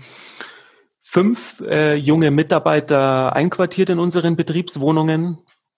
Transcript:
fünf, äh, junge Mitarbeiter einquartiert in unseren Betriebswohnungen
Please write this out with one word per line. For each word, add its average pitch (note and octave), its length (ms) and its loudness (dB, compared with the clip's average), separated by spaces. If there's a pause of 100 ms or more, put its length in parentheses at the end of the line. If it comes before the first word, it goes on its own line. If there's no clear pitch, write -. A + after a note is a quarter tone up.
(1040)
fünf, - 580 -2
äh, D3+ 340 0
junge D3 360 2
Mitarbeiter D3 1000 2
einquartiert F3+ 560 0
in F3 100 0
unseren E3+ 360 0
Betriebswohnungen D#3+ 1000 -2 (400)